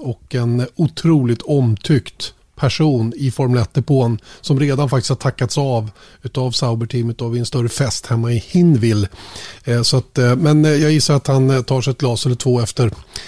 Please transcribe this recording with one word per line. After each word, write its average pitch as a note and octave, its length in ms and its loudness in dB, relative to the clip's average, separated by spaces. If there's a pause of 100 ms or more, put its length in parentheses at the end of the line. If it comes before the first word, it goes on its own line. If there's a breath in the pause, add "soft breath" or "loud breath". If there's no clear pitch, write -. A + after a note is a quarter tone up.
och - 320 -8
en A#2+ 320 0 (100)
otroligt D3 680 0
omtyckt C3 920 0 (220)
person B2+ 600 0
i C3+ 140 -2
Formel B2 320 0
ett-depån A#2+ 560 0 (220 loud breath)
som C3+ 200 0
redan C#3 280 0
faktiskt B2+ 200 0
har C3 80 0
tackats - 420 -4
av A#2+ 320 -2 (320 loud breath)
utav B2+ 280 -4
Sauber-teamet A#2 720 -4
och A#2 120 -4
vid A#2+ 60 -2
en A#2+ 60 -4
större A#2+ 220 -2
fest - 380 -4
hemma A#2 260 0
i A#2 40 0
Hinwil. A2+ 720 2 (560 loud breath)
Eh, A#2+ 180 0
så C3+ 140 0
att, - 220 -2
eh, B2 180 4
men, D3+ 280 4
eh, D#3 60 4
jag D3+ 220 2
gissar D3+ 220 2
att C#3 120 0
han, C3+ 240 2
eh, C3 120 0
tar C3 180 -2
sig C3+ 100 -2
ett B2 80 -6
glas A#2+ 280 -2
eller B2 100 0
två B2 240 0
efter, A#2 300 0 (380 loud breath)